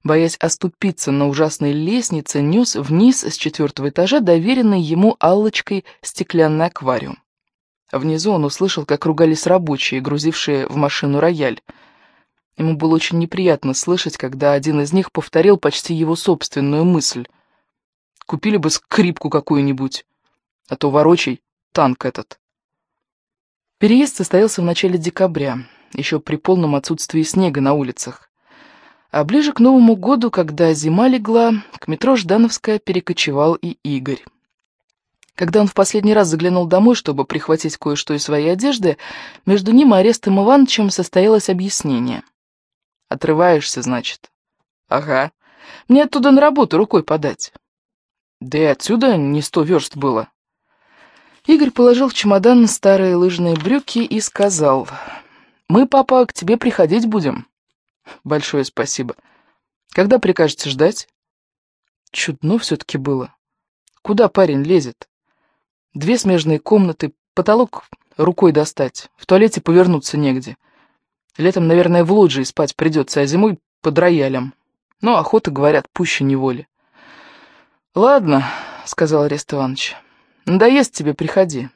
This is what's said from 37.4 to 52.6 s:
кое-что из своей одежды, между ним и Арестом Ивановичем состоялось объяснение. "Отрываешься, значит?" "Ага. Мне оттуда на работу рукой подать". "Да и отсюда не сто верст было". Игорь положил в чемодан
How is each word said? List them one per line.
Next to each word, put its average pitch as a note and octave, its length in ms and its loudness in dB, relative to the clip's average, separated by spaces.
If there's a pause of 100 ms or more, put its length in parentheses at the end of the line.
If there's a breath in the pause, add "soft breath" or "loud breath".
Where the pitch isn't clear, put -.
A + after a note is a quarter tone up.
кое-что D3 360 -6
из D3 100 -4
своей D3+ 280 -2
одежды, G3 460 -2 (480 loud breath)
между G3 260 0
ним B3 240 6
и - 20 6
Арестом G3 440 2
Ивановичем A#3+ 480 4
состоялось G3 600 2
объяснение. D3+ 720 -4 (880)
"Отрываешься, D#3 720 0
значит?" A#2+ 500 -8 (560)
"Ага. C#3+ 440 -2 (560 loud breath)
Мне C#4 160 6
оттуда C#4 280 2
на C4+ 100 6
работу C#4 360 2
рукой G3 260 0
подать". D3+ 500 -6 (840)
"Да C3 180 -6
и D#3 60 2
отсюда G#3+ 540 0
не D3 240 -2
сто D#3+ 220 -2
верст D3+ 340 -2
было". B2+ 320 -4 (1160 soft breath)
Игорь C#4+ 260 4
положил B3 380 4
в - 40 -8
чемодан G#3+ 540 4